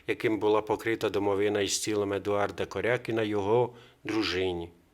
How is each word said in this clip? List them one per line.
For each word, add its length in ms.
яким 320
була 240
покрита 480
домовина 500
із 180
тілом 340
Едуарда 540
Корякіна 560
його 520
дружині. 680